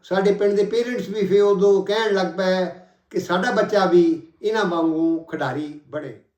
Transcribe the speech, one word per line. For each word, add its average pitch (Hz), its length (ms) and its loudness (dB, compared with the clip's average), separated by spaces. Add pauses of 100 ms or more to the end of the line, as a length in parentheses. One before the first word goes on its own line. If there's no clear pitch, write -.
ਸਾਡੇ 196 280 2
ਪਿੰਡ 202 240 2
ਦੇ 202 80 2
ਪੇਰੈਂਟਸ 226 440 -4
ਵੀ 202 180 -2
ਫਿਰ 202 160 4
ਉਦੋਂ 202 400 4
ਕਹਿਣ 208 320 0
ਲੱਗ 185 120 0
ਪਏ 185 400 -2 (440)
ਕਿ - 100 -4
ਸਾਡਾ 180 300 -2
ਬੱਚਾ 202 340 2
ਵੀ 170 480 2 (100)
ਇਹਨਾਂ 214 220 0
ਵਾਂਗੂ 165 540 0
ਖਿਡਾਰੀ 147 720 -8
ਬਣੇ। 131 320 -12 (180)